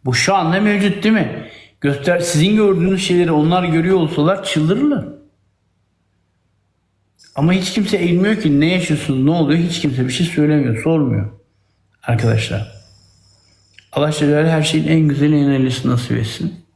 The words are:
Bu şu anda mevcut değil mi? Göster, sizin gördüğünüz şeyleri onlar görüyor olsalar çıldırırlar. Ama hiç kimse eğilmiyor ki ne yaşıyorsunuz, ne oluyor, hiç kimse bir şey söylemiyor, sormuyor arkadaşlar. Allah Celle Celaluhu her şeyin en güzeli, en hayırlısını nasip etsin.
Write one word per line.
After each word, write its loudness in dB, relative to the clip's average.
Bu -2
şu 2
anda 0
mevcut 0
değil 2
mi? -4
Göster, 0
sizin 2
gördüğünüz 2
şeyleri 2
onlar 2
görüyor 2
olsalar 0
çıldırırlar. 0
Ama 2
hiç -2
kimse 0
eğilmiyor 0
ki 2
ne 4
yaşıyorsunuz, -2
ne 4
oluyor, 2
hiç -2
kimse -2
bir -4
şey 0
söylemiyor, 0
sormuyor 0
arkadaşlar. -2
Allah -2
Celle 0
Celaluhu 2
her 0
şeyin -2
en 4
güzeli, 2
en 2
hayırlısını 0
nasip -2
etsin. -6